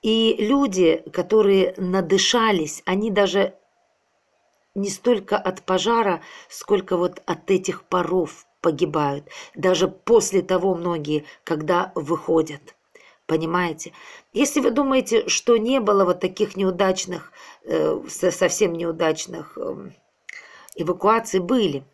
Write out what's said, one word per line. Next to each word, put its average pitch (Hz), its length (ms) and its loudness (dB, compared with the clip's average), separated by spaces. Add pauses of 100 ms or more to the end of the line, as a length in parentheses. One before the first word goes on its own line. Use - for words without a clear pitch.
И 220 360 2
люди, 196 720 2
которые 196 680 2
надышались, 185 1040 0
они 202 260 -2
даже 190 440 2 (1200)
не 196 160 -4
столько 208 480 0
от 185 240 -4
пожара, 190 580 0 (300)
сколько 190 480 -2
вот 175 260 -2
от - 260 -6
этих 185 340 0
паров 180 640 -2 (200)
погибают. 147 580 0 (300)
Даже 185 320 2
после 196 560 2
того 185 320 0
многие, 151 500 -4 (200)
когда 175 500 -2
выходят. 156 800 -2 (520)
Понимаете? 160 680 -2 (400)
Если 277 280 0
вы 254 120 0
думаете, 262 560 2
что - 280 2
не 240 240 0
было 196 240 4
вот 180 140 2
таких 196 380 -4
неудачных, 185 760 -2 (320)
э, 156 440 0
со-, - 240 0
совсем 175 400 0
неудачных, 165 840 -4
эм, - 380 -10 (800)
эвакуаций, 190 640 0
были. 175 560 0